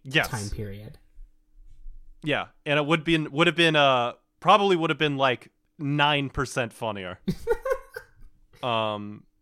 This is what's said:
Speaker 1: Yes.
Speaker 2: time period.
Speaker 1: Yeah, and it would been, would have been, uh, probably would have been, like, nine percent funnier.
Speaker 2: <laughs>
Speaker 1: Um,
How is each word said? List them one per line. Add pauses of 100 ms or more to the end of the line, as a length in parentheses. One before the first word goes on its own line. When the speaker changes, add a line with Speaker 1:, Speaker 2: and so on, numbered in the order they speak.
Speaker 1:
Yes.
Speaker 2:
time
period. (1200)
Speaker 1:
Yeah, (180)
and
it
would
been,
would
have
been,
uh, (260)
probably
would
have
been,
like, (280)
nine
percent
funnier.
Speaker 2:
<laughs>
Speaker 1:
Um, (160)